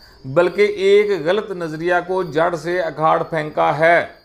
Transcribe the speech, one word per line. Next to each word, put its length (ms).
बल्कि 380
एक 400
गलत 280
नज़रिया 480
को 240
जड़ 320
से 240
अखाड़ 420
फेंका 500
है। 240